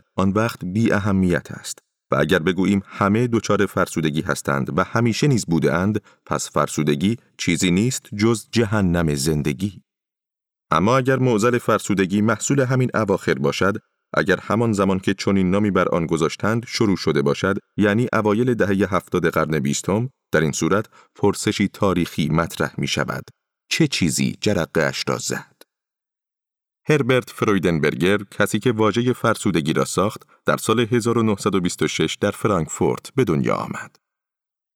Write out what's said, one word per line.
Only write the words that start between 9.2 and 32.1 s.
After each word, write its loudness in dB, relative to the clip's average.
اما 2
اگر 2
معضل 2
فرسودگی 0
محصول 0
همین 0
اواخر 0
باشد، 0
اگر 2
همان 0
زمان 2
که 0
چنین 0
نامی 2
بر 2
آن 0
گذاشتند -2
شروع 0
شده 0
باشد، 0
یعنی 2
اوایل 2
دههٔ 2
هفتاد 0
قرن 0
بیستم، -2
در 2
این 0
صورت 0
پرسشی 0
تاریخی 0
مطرح -2
می‌شود. -4
چه 2
چیزی -2
جرقه‌اش -2
را -2
زد؟ -8
هربرت 2
فرویدنبرگر، 2
کسی 0
که 0
واژهٔ 2
فرسودگی 0
را 0
ساخت، -2
در 0
سال 0
هزار 0
و 2
نهصد 0
و 0
بیست -2
و 0
شش -2